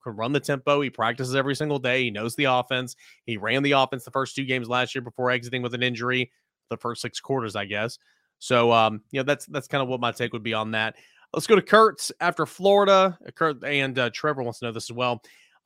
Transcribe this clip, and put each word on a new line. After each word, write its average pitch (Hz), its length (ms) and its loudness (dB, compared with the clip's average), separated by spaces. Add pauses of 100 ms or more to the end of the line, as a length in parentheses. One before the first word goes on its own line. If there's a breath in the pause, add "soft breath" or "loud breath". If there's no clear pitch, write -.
can 110 140 -10
run 117 160 -2
the 143 80 0
tempo. 143 400 0
He 135 80 -4
practices 120 440 -2
every 135 220 0
single 147 240 -2
day. 131 240 0
He 117 80 -2
knows 107 240 -6
the 143 100 0
offense. 127 520 0 (280 soft breath)
He 117 120 -6
ran 113 260 0
the 143 80 2
offense 135 320 2
the 123 80 -20
first 135 240 -4
two 135 80 -4
games 127 240 -4
last 123 260 -2
year 131 80 -4
before 123 300 -2
exiting 123 300 -4
with 123 120 -6
an 123 100 -4
injury, 123 460 -2 (400)
the 113 60 -6
first 117 260 -8
six - 200 -10
quarters, 113 340 -4
I 104 80 -4
guess. 104 340 -6 (420)
So, 117 340 4
um, 110 280 4 (100)
you 139 100 -2
know, - 20 -4
that's, 139 220 -2
that's 147 240 -8
kinda 139 160 -2
what 123 160 -4
my 117 100 0
take 120 220 -6
would 113 100 -8
be 113 100 -4
on 110 180 -4
that. 110 260 -2 (360 soft breath)
Let's 160 120 -4
go 214 120 6
to 180 40 4
Kurt 214 480 4 (120)
after 170 240 -2
Florida. 190 840 4
Uh, - 40 -14
Kurt 151 340 -2
and, 135 340 0
uh, 120 140 2
Trevor 139 300 -2
wants 117 160 -6
to 123 60 -6
know 117 60 -4
this 107 180 -8
as 117 60 -12
well, 123 260 -2 (440 soft breath)